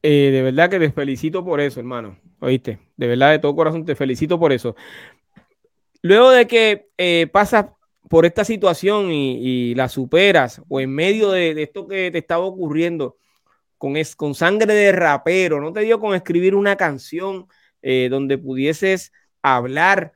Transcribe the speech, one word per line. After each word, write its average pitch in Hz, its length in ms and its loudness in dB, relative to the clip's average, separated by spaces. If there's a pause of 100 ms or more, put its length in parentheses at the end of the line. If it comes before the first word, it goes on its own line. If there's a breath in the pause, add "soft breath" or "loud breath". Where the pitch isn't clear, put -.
Eh, 143 300 4
de 135 100 2
verdad 135 280 2
que 190 100 -2
te 151 120 2
felicito 147 540 -6
por 160 140 -2
eso, 139 200 -4
hermano, 117 380 -12 (220)
¿oíste? 131 400 -4 (180)
De 127 100 -4
verdad, 131 240 4
de 151 80 2
todo 147 160 -2
corazón, 160 300 -2
te 156 100 -4
felicito 147 440 -4
por 160 120 2
eso. 120 240 -4 (1300 loud breath)
Luego 226 300 6
de 240 160 6
que, 220 500 0
eh, 170 340 2
pasas 202 360 2 (420)
por 165 160 6
esta 175 180 0
situación 196 680 0
y, 127 600 -4
y 120 40 -4
la 131 140 -2
superas, 156 760 2
o 135 140 -4
en 135 120 -6
medio 196 380 0
de, 175 220 0
de 151 100 -6
esto 175 240 -12
que 185 240 -6
te 170 60 -6
estaba 170 280 -4
ocurriendo, 170 720 -4 (600)
con 139 200 -6
es-, 156 180 -6
con 147 200 -6
sangre 208 380 0
de 202 180 4
rapero, 165 720 0
¿no 160 120 -10
te 214 80 -6
dio 220 180 0
con 208 160 -2
escribir 180 400 0
una 202 220 0
canción, 180 680 -6 (340)
eh, 131 300 0
donde 135 260 -2
pudieses 156 760 -4 (280)
hablar 147 760 0